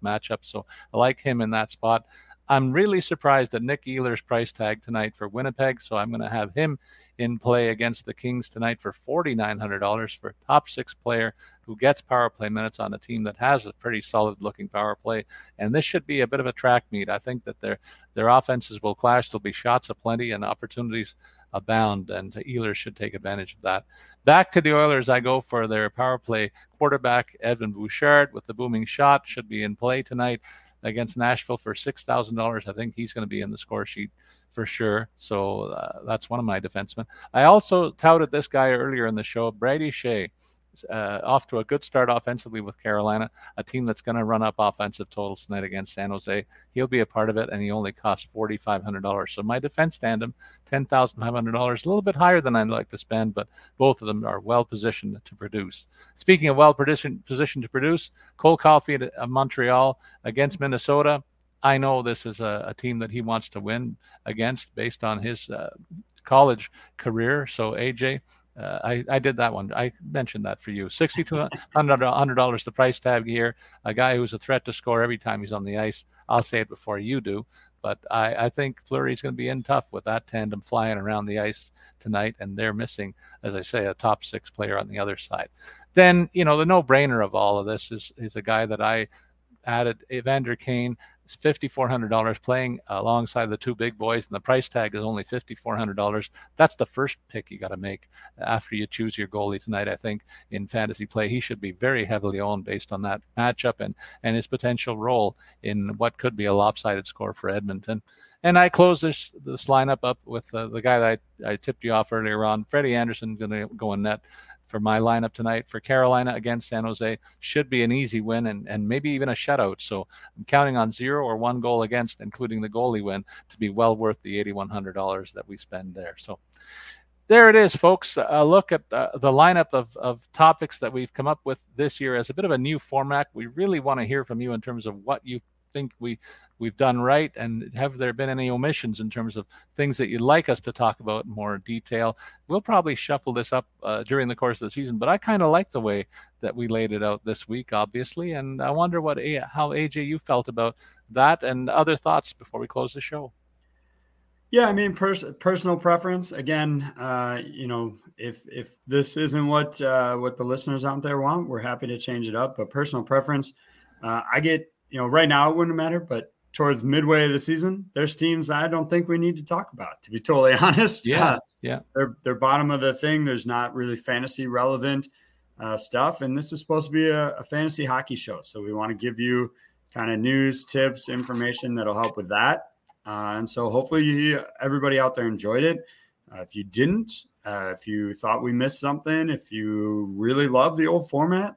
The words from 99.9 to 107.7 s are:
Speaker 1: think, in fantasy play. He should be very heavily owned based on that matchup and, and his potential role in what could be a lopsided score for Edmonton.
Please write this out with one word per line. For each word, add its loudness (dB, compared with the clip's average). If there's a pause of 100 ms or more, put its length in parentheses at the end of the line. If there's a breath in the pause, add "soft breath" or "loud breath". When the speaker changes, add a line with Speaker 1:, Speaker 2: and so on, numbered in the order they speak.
Speaker 1:
think, -8 (260 loud breath)
in -10
fantasy -4
play. -4
He -2
should -8
be -8
very 0
heavily -4
owned -4
based -8
on -6
that -6 (160)
matchup 0
and, -6 (280 loud breath)
and 0
his -4
potential -4
role 0 (260 soft breath)
in -4
what 0
could -2
be -2
a 4
lopsided 2
score -8
for -8
Edmonton. -6 (420 soft breath)